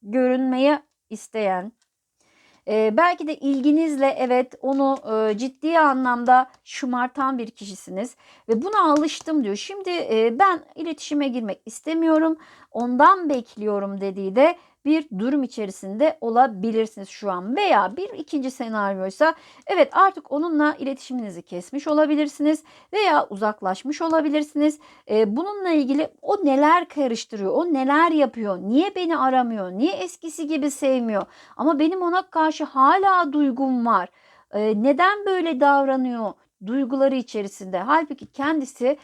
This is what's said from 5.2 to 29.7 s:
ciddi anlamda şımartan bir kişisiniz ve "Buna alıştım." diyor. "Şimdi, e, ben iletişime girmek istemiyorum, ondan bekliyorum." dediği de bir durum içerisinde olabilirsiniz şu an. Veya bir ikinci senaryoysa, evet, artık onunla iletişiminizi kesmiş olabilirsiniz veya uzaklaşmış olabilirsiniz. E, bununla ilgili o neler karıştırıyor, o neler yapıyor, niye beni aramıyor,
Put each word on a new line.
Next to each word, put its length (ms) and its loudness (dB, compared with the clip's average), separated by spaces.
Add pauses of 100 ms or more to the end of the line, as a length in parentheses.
ciddi 400 -2
anlamda 720 4 (140)
şımartan 760 -4
bir 120 -8
kişisiniz 640 -12 (320)
ve 140 0
"Buna 300 2
alıştım." 520 0
diyor. 120 -4
"Şimdi, 340 -10
e, 480 0
ben 220 4 (140)
iletişime 540 -4
girmek 380 -6
istemiyorum, 720 0 (320)
ondan 600 4
bekliyorum." 720 -4
dediği 360 -4
de 200 4 (300)
bir 320 -2
durum 240 0
içerisinde 800 -4
olabilirsiniz 880 0
şu 220 -8
an. 260 -4
Veya 400 2
bir 120 -8
ikinci 420 -6
senaryoysa, 840 -2 (320)
evet, 260 2
artık 400 2
onunla 460 0
iletişiminizi 640 -8
kesmiş 460 -10
olabilirsiniz 720 0 (300)
veya 360 2
uzaklaşmış 720 -4
olabilirsiniz. 760 0 (320)
E, 260 2
bununla 340 -4
ilgili 400 0 (120)
o 220 -2
neler 440 4
karıştırıyor, 640 -4
o 200 0
neler 380 2
yapıyor, 480 0
niye 360 0
beni 220 -2
aramıyor, 540 0